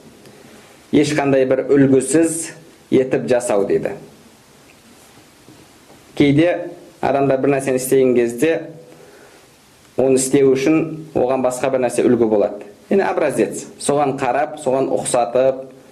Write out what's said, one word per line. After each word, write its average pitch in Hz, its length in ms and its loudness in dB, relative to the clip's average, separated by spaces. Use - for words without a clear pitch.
ешқандай 139 520 2
бір 131 220 -2
үлгісіз 139 840 2
етіп 131 380 0
жасау 117 400 0
дейді. - 240 -2
Кейде 147 540 2
адамдар 135 360 0
бір 131 120 0
нәрсені 135 260 0
істеген 127 400 2
кезде 120 460 0
оны 131 180 2
істеу 135 400 2
үшін 156 600 -2
оған 123 280 0
басқа 127 280 -2
бір 127 120 0
нәрсе 120 240 0
үлгі 117 240 2
болады. 98 320 0
Яғни 196 140 2
образец, 160 640 -2
соған 143 400 0
қарап, 135 460 -2
соған 131 240 0
ұқсатып 127 800 0